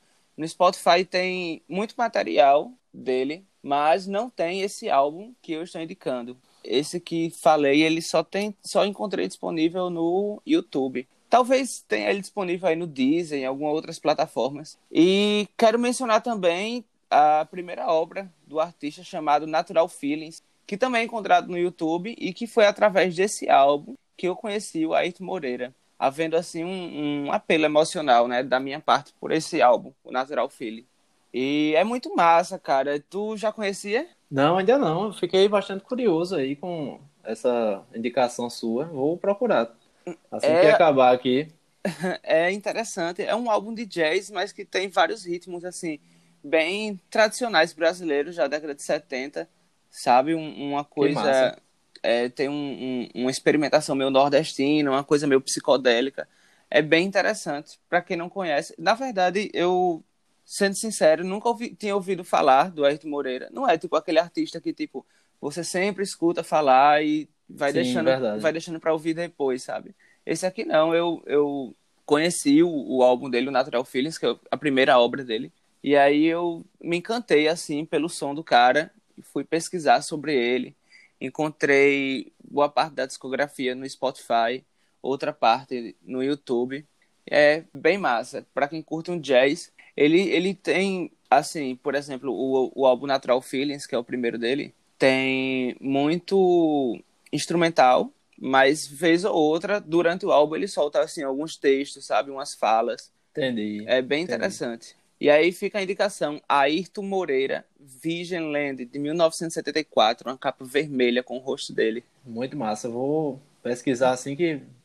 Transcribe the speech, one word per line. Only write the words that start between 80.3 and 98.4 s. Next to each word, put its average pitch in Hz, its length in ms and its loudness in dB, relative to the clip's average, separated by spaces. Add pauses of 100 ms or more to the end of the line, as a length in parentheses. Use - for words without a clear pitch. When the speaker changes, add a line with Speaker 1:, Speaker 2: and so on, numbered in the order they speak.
Speaker 1:
ele. 123 400 0 (440)
Encontrei 139 1120 0 (120)
boa 147 260 0
parte 147 240 -2
da 131 120 -4
discografia 131 680 -6
no 135 160 -10
Spotify, 120 720 -2 (380)
outra 143 320 -4
parte 120 640 -2 (100)
no 127 160 -6
YouTube. 135 640 -4 (400)
É 151 380 4 (120)
bem 165 220 0
massa. 123 560 -4
Pra 135 140 0
quem 160 140 -10
curte 160 280 -8
um 175 100 -6
jazz, 139 520 2 (260)
ele, 160 320 4
ele 175 240 0
tem, 185 580 -2 (180)
assim, 139 480 0
por 139 180 -6
exemplo, 139 360 -6
o, 131 440 0
o 135 100 0
álbum 127 220 4
Natural 131 340 0
Feelings, 143 460 -6
que - 80 -6
é - 20 0
o 123 60 -2
primeiro 120 340 -4
dele, 123 380 -4 (220)
tem 131 800 0
muito 156 1200 0 (300)
instrumental, 165 800 2 (260)
mas 135 500 2